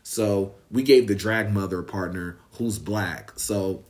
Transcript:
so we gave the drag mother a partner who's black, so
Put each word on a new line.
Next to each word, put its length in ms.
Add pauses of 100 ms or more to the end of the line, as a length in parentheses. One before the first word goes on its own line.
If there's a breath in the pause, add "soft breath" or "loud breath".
so 540 (160)
we 100
gave 240
the 80
drag 380
mother 260
a 60
partner 520 (180 soft breath)
who's 260
black, 560
so 540